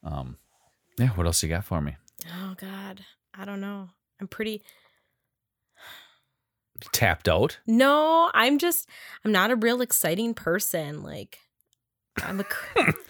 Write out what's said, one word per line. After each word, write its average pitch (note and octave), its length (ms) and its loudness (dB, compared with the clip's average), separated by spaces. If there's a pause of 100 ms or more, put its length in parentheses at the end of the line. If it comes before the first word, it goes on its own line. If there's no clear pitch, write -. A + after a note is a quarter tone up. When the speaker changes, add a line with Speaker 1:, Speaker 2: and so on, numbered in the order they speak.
Speaker 1:
um, C2 340 -8 (640)
yeah, B2 100 6
what F2+ 160 0
else E2+ 160 2
you D#2 80 -2
got E2+ 140 -2
for - 180 -2
me? C#2 140 -4 (320)
Speaker 2:
Oh F#3 280 -10
God, F#3+ 480 -14 (300)
I G3 120 -14
don't G3+ 160 -8
know. G3 280 -10 (320)
I'm G3 60 -10
pretty G#3+ 340 -6 (2250)
Speaker 1:
Tapped F2 380 0
out? F#2+ 360 2
Speaker 2:
No, D4+ 680 4
I'm C4 240 4
just, E4+ 320 0 (340)
I'm G#3+ 80 2
not G3+ 200 4
a B3+ 40 4
real A#3 260 2
exciting A3+ 520 0
person. D#3+ 680 -2
Like, - 380 -12 (840)
I'm G3 200 -4
a - 20 0
cr-, - 480 0 (180)